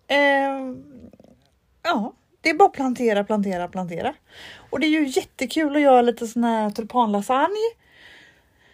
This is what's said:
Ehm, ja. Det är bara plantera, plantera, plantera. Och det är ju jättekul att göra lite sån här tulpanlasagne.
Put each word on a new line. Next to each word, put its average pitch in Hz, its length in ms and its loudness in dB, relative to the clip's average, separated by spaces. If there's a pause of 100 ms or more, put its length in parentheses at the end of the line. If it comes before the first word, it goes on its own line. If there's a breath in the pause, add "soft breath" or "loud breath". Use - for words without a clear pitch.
Ehm, 277 760 0 (1000)
ja. 269 300 -2 (280)
Det 320 100 0
är 330 40 2
bara 381 140 6
plantera, 240 560 0
plantera, 196 440 -2
plantera. 185 460 -6 (560 loud breath)
Och - 100 -6
det 311 60 0
är 302 40 2
ju 302 180 2
jättekul 285 680 -2
att 302 60 4
göra 262 200 8
lite 240 240 0
sån 233 180 -2
här 220 260 0
tulpanlasagne. 247 1000 0 (1040 soft breath)